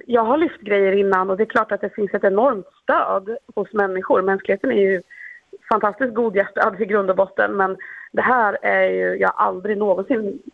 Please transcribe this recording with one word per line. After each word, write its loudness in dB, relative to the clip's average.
jag 2
har 2
lyft -2
grejer 2
innan 2
och 0
det -2
är 2
klart -2
att -4
det -6
finns -2
ett -2
enormt 2
stöd -2
hos -6
människor. 0
Mänskligheten -2
är 2
ju -2
fantastiskt 0
godhjärtad 0
i 0
grund 0
och -2
botten, 0
men 0
det -2
här 2
är 2
ju, -2
jag 2
har 0
aldrig -4
någonsin -2